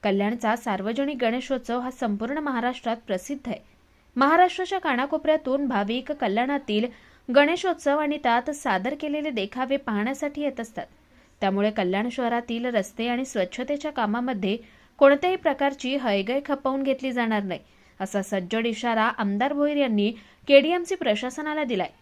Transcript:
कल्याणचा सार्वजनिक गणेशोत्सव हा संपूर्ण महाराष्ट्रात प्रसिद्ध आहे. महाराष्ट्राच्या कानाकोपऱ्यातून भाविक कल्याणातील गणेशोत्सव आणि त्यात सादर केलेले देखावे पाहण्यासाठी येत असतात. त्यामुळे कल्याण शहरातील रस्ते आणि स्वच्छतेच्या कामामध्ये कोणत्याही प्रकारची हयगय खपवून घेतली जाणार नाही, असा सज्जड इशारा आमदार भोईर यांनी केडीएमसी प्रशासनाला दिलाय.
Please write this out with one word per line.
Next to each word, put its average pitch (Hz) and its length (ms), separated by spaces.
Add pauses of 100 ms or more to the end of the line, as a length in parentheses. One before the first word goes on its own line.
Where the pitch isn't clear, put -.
कल्याणचा 214 520
सार्वजनिक 233 640
गणेशोत्सव 247 580
हा 247 100 (100)
संपूर्ण 226 380
महाराष्ट्रात 247 600 (100)
प्रसिद्ध 220 420
आहे. - 100 (560)
महाराष्ट्राच्या 349 640
कानाकोपऱ्यातून 285 880
भाविक 233 440
कल्याणातील 240 760 (500)
गणेशोत्सव 311 640
आणि 302 260
त्यात 247 260
सादर 254 520
केलेले 302 280
देखावे 247 480
पाहण्यासाठी 269 640
येत 277 180
असतात. 220 260 (560)
त्यामुळे 202 300
कल्याण 202 400
शहरातील 240 540
रस्ते 226 420
आणि 240 180
स्वच्छतेच्या 254 680
कामामध्ये 226 680 (400)
कोणत्याही 285 380
प्रकारची 277 600
हयगय 233 500
खपवून 277 380
घेतली 262 280
जाणार 226 320
नाही, 185 160 (420)
असा 190 200
सज्जड 190 440
इशारा 226 380
आमदार 226 500
भोईर 294 240
यांनी 226 360 (340)
केडीएमसी 339 480
प्रशासनाला 302 680
दिलाय. 202 260 (120)